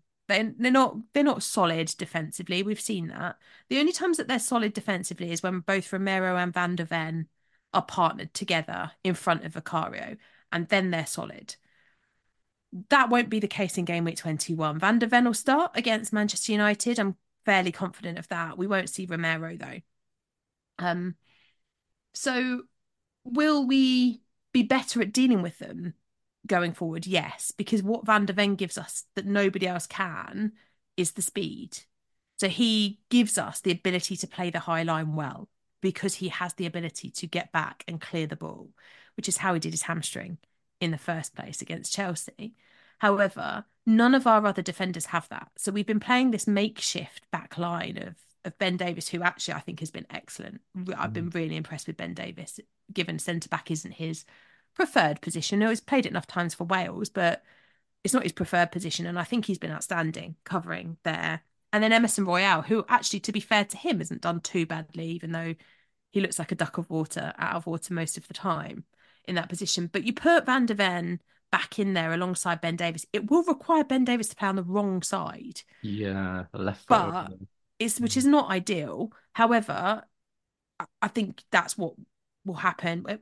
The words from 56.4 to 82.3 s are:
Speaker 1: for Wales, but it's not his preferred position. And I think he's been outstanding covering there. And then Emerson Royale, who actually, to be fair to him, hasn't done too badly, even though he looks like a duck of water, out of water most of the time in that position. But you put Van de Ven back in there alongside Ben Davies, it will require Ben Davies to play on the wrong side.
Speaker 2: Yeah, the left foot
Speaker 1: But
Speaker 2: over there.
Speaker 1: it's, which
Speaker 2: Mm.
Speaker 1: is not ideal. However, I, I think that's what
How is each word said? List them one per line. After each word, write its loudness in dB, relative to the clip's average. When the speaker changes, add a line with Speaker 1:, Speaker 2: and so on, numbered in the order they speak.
Speaker 1:
for -6
Wales, -2
but 2
it's 0
not 2
his -2
preferred 2
position. -4
And -4
I -2
think 0
he's -2
been -6
outstanding -4
covering -6
there. -2
And 4
then 6
Emerson 4
Royale, 4
who 2
actually, 2
to -4
be -2
fair 4
to -12
him, 0
hasn't -6
done -2
too -2
badly, -8
even -8
though -6
he 2
looks -2
like -4
a 0
duck -2
of -6
water, -4
out -2
of -6
water -6
most -4
of -16
the -18
time -4
in -4
that -2
position. -2
But -2
you 0
put 4
Van 4
de 0
Ven 0
back -2
in 2
there 2
alongside -2
Ben -2
Davies, -4
it -2
will 6
require 2
Ben 2
Davies 0
to -10
play -2
on 2
the -2
wrong 0
side. -6
Speaker 2:
Yeah, -2
the -10
left -4
foot -20
Speaker 1:
But 6
Speaker 2:
over -6
there. -16
Speaker 1:
it's, -2
which 0
Speaker 2:
Mm. 2
Speaker 1:
is 2
not 6
ideal. -2
However, 2
I, -6
I 0
think -4
that's 2
what -4